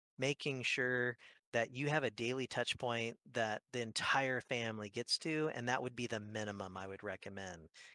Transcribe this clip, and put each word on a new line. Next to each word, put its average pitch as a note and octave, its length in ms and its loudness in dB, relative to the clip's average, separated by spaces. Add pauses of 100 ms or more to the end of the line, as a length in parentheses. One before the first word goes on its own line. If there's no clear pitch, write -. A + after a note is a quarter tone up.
(180)
making C3+ 460 0
sure B2 540 2 (360)
that A#2 180 4
you C#3 180 0
have D3+ 160 4
a A2 60 2
daily A#2+ 360 0
touch - 300 0
point A#2 400 0 (160)
that A2 280 2 (120)
the B2 80 -2
entire C3 580 2
family A2+ 500 -2
gets A2+ 300 0
to, D#3 340 2
and A#2+ 140 -2
that B2+ 160 4
would B2 120 -4
be A#2+ 120 -2
the A2+ 120 -2
minimum G#2 580 -4
I F#2+ 100 -6
would G2 160 -8
recommend. F#2+ 640 -6 (280)